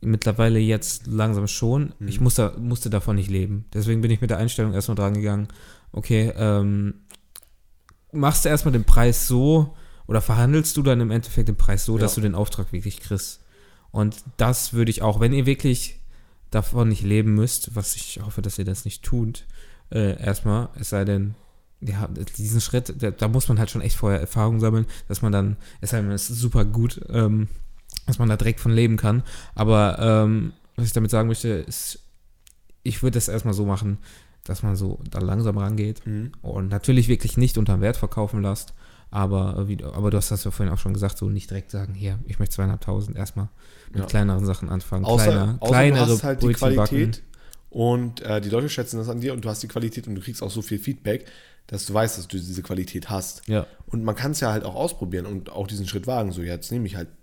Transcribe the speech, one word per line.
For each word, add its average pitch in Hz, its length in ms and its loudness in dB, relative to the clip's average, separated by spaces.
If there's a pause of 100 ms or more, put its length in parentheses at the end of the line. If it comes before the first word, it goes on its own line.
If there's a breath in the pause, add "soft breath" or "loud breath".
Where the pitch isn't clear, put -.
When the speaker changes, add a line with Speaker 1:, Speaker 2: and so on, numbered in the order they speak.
Speaker 1:
mittlerweile 113 580 2
jetzt 110 480 -2
langsam 107 400 0
schon. 123 520 -2
Speaker 2:
Mhm. 101 80 -8
Speaker 1:
Ich 101 140 -2
musste, 117 380 2
musste 120 300 -4
davon 104 260 0
nicht 98 140 0
leben. 98 440 -2
Deswegen 110 280 0
bin 113 100 2
ich 110 100 2
mit 120 80 0
der 107 80 0
Einstellung 110 360 -2
erstmal 101 220 -2
dran 101 200 0
gegangen, 104 320 -2 (440 loud breath)
okay, 110 460 0
ähm, 101 560 0 (1160)
machst 147 340 2
du 160 40 4
erstmal 151 220 4
den 117 140 4
Preis 120 420 8
so 147 480 4 (320 loud breath)
oder 110 140 2
verhandelst 127 560 2
du 147 40 0
dann 127 200 4
im 113 100 0
Endeffekt 113 360 2
den 107 100 2
Preis - 280 6
so, 113 120 2
Speaker 2:
Ja. 107 40 2
Speaker 1:
dass 104 140 2
du 113 60 -2
den 101 140 0
Auftrag 101 360 -2
wirklich 95 280 -6
kriegst. - 420 -6 (500 soft breath)
Und 107 260 0 (200)
das 120 360 2
würde 117 180 2
ich - 100 -2
auch, 104 180 2
wenn 117 140 6
ihr 139 120 2
wirklich 135 540 0 (520 soft breath)
davon 113 380 2
nicht 104 140 0
leben 104 320 4
müsst, 113 400 0
was 104 200 -4
ich - 280 -10
hoffe, 107 180 -6
dass 98 160 -4
ihr 98 80 -2
das 95 200 -4
nicht - 180 -10
tut, 117 420 -2 (460 soft breath)
äh, 104 300 0
erstmal, 101 480 0 (100)
es - 100 -8
sei 98 160 -2
denn, 101 300 0 (460 soft breath)
ja, 101 260 -4 (300)
diesen 107 240 0
Schritt, - 400 -2
da, 110 100 -2
da 107 160 -2
muss 120 200 2
man 110 120 4
halt 110 120 0
schon 117 100 -4
echt - 140 0
vorher 101 240 2
Erfahrung 110 400 0
sammeln, 110 260 4 (220 loud breath)
dass - 140 -4
man 110 100 2
dann, 101 260 2 (240 loud breath)
es - 100 -6
sei 113 100 0
denn, 101 100 -2
es 101 180 -4
ist 120 100 -6
super 117 260 4
gut, 113 440 0
ähm, 110 380 2 (580 loud breath)
dass 120 140 0
man 117 100 4
da 107 80 2
direkt - 220 2
von 120 120 2
leben 113 260 4
kann. 113 260 2 (320 loud breath)
Aber, 107 440 4
ähm, 110 540 4 (220)
was 120 120 -2
ich - 60 -2
damit 110 180 2
sagen 113 160 2
möchte, 113 220 -2
ist, - 500 -6 (840)
ich 117 200 -4
würde 127 120 2
das 117 120 0
erstmal 107 260 -2
so 101 120 0
machen, 101 340 -2 (440 loud breath)
dass - 200 -6
man 101 120 0
so 95 240 -4 (100)
da - 100 -6
langsam 101 380 0
rangeht 104 480 -4
Speaker 2:
Mhm. 110 260 -8 (100)
Speaker 1:
und 95 280 -6
natürlich 113 380 4
wirklich - 300 0
nicht 120 200 4
unterm 101 240 2
Wert 107 160 0
verkaufen 104 440 -2
lasst, 101 320 -4 (380 soft breath)
aber, 95 460 0
äh, 98 100 -2
wie 101 100 -4
du, - 160 -10
aber 101 180 0
du 104 60 4
hast - 140 0
das 101 120 -4
ja 101 80 -4
vorhin 101 220 0
auch 95 60 0
schon 95 140 0
gesagt, - 240 -2
so 98 120 -2
nicht 101 200 -4
direkt 95 220 -10
sagen, 98 220 -6
„Hier, 98 340 -4
ich 101 120 -4
möchte 104 160 0
zweieinhalbtausend 98 640 -2
erstmal 98 320 -6 (420 loud breath)
mit 98 100 -4
Speaker 2:
Ja. 95 40 -4
Speaker 1:
kleineren 101 400 2
Sachen 95 240 -2
anfangen“, 95 360 -4
Speaker 2:
Außer, 113 200 4
Speaker 1:
kleiner, 104 340 2
Speaker 2:
außer - 0 -
du 113 80 -4
Speaker 1:
kleinere 127 440 6
Speaker 2:
hast 110 120 2
halt 139 180 0
die 127 40 4
Speaker 1:
Brötchen 123 300 2
backen. 107 200 4
Speaker 2:
Qualität 110 280 0 (460 loud breath)
und, 120 520 -2
äh, 107 200 -2
die 101 80 -6
Leute 123 200 -2
schätzen 117 280 -6
das 110 120 -6
an 117 120 -6
dir 131 120 -4
und 120 120 -8
du 113 40 -4
hast 107 140 -8
die 120 40 -12
Qualität 113 400 -8
und 107 80 -8
du 92 60 -10
kriegst 117 220 -10
auch 98 80 -8
so 110 100 -8
viel 101 180 -6
Feedback, 123 460 -6 (420 loud breath)
dass 101 180 -10
du 98 80 -8
weißt, 110 240 0
dass 87 100 -12
du 98 100 -8
diese 90 260 -8
Qualität 92 480 -8
hast. - 360 -8
Speaker 1:
Ja. 107 200 -2 (200)
Speaker 2:
Und 113 160 -6
man 110 120 -2
kann's 143 240 -4
ja 117 120 0
halt 107 120 -2
auch 95 100 -8
ausprobieren 92 540 -6
und 98 240 -10
auch 98 160 -8
diesen 101 200 -6
Schritt 98 200 -6
wagen, 117 240 -2
so, 87 100 -8
„Jetzt 87 300 -8
nehme 117 160 -4
ich 92 80 -8
halt 87 140 -10 (140)